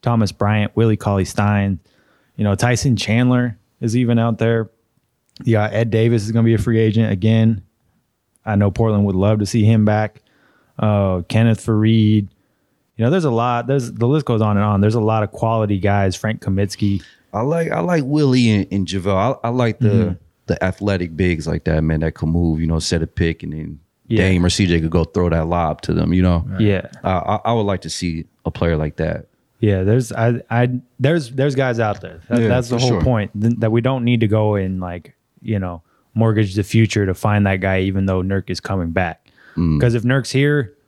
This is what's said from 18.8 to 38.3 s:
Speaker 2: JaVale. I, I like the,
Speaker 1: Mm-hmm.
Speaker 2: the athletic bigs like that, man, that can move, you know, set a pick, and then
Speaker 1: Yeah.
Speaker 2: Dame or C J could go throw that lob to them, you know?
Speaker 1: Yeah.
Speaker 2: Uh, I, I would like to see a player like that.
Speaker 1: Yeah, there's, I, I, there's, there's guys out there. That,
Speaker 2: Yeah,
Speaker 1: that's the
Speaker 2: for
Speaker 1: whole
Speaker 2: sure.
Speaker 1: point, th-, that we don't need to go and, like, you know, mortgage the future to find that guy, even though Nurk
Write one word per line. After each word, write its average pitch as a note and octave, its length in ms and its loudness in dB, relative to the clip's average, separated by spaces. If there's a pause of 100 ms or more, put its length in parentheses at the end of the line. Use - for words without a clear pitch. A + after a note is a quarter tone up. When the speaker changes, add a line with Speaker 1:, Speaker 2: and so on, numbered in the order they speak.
Speaker 2:
JaVale. G2 560 -2
I, A#2 40 -2
I A#2 40 -2
like A#2+ 280 -2
the, A#2 100 2
Speaker 1:
Mm-hmm. G#2 240 2 (340)
Speaker 2:
the F2+ 160 -2
athletic F#2 520 -4
bigs E2 320 0
like D#2+ 180 -4
that, D#2+ 180 0
man, D#2+ 160 0
that D#2+ 160 -2
can D#2 140 -4
move, E2 320 0
you E2 60 -2
know, D#2+ 120 0
set D#2+ 240 -2
a E2 40 -6
pick, E2 360 -4
and D#2 100 -10
then D#2 260 -12 (280)
Speaker 1:
Yeah. G#2 160 2
Speaker 2:
Dame F#2 220 2
or F2 40 4
C F#2+ 160 2
J E2+ 140 2
could D#2+ 100 -2
go E2 140 0
throw F2 260 -2
that E2 180 0
lob E2+ 360 -2
to F2 100 -4
them, E2 200 0
you F#2 100 2
know? F2 240 2 (100)
Speaker 1:
Yeah. G2+ 300 0 (160)
Speaker 2:
Uh, F#2 400 -2
I, A2 60 -2
I A#2 40 0
would A2+ 100 0
like G2 180 -2
to E2 80 -10
see E2 360 -6 (200)
a E2 60 -4
player E2 260 0
like D2+ 180 -4
that. D#2+ 300 -6 (340)
Speaker 1:
Yeah, G2 240 2
there's, A#2+ 300 0
I, A#2 360 0
I, B2 200 2 (300)
there's, C#3 320 0
there's C3+ 240 -2
guys B2+ 240 -2
out G#2+ 220 -2
there. F2 280 -16
That, A#2+ 120 2
Speaker 2:
Yeah, A2+ 60 2
Speaker 1:
that's A#2+ 220 0
the B2 80 -2
Speaker 2:
for A#2 40 0
Speaker 1:
whole B2+ 100 2
Speaker 2:
sure. G2 100 0
Speaker 1:
point, G#2+ 380 0
th-, A#2 180 0
that A2 140 0
we A#2+ 100 2
don't B2+ 240 -2
need A#2+ 160 2
to A2 60 2
go G#2+ 280 0
and, F#2+ 240 -4
like, F2 360 -12 (260)
you G#2+ 180 -4
know, F2 220 -8 (320)
mortgage A2 420 2
the G#2 80 0
future G#2+ 420 2
to F#2+ 80 -2
find G#2 320 0
that G2 140 0
guy, F#2+ 220 0
even F#2+ 240 -2
though F#2 160 0
Nurk F#2+ 280 -4